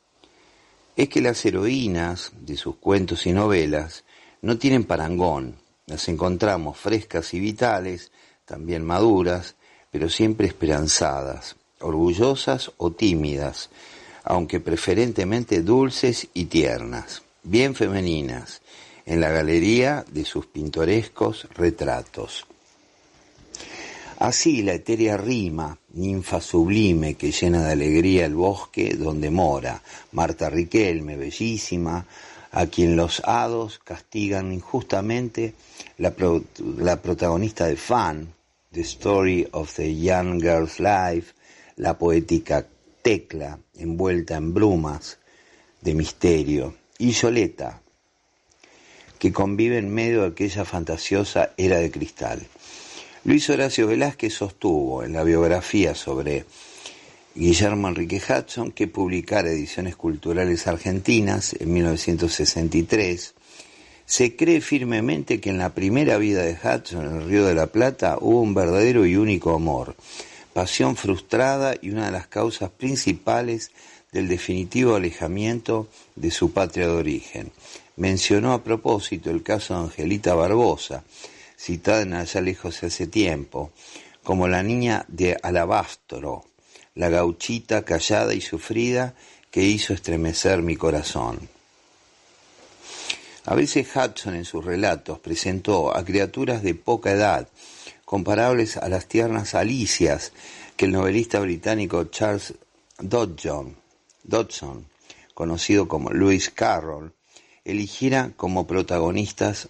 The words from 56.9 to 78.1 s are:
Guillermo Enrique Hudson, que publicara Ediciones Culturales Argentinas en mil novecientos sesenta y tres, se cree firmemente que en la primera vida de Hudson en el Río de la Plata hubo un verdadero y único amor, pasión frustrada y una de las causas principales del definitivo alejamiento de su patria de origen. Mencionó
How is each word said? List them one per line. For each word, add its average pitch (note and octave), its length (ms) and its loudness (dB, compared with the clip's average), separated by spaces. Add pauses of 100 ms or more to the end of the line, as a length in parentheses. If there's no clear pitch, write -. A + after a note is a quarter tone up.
Guillermo F#2+ 540 4
Enrique E2+ 380 -4
Hudson, C3 460 -2
que G#2+ 140 0
publicara F2+ 640 -2
Ediciones E2+ 460 -4
Culturales E2+ 680 -2
Argentinas G2 920 0
en E2+ 140 -2
mil F2 120 4
novecientos E2 480 0
sesenta E2 460 0
y E2 60 2
tres, F2+ 500 -2 (720)
se B2 280 2
cree E3 260 4
firmemente B2 800 0
que G2+ 100 -4
en F#2+ 80 0
la F#2 160 -2
primera A#2 420 2
vida G#2 260 2
de E2+ 120 0
Hudson F2 520 -4
en D#2+ 140 -6
el D#2+ 80 -6
Río G2+ 160 6
de F#2 100 4
la D#2+ 120 4
Plata G#2+ 520 2
hubo A#2 220 4
un G#2+ 140 2
verdadero G2 500 4
y F2 120 4
único G2 360 2
amor, D2 420 -2 (600)
pasión B2 420 0
frustrada B2+ 840 0
y F#2 100 -8
una G#2+ 160 -4
de G2 60 -4
las F2+ 160 -8
causas A2 420 -4
principales A#2 1000 -2 (380)
del F#2 180 -2
definitivo F#2 640 0
alejamiento G#2+ 920 -2 (280)
de E2 140 -2
su E2 220 0
patria F2+ 340 0
de E2+ 80 2
origen. D2+ 580 -4 (440)
Mencionó G2+ 580 2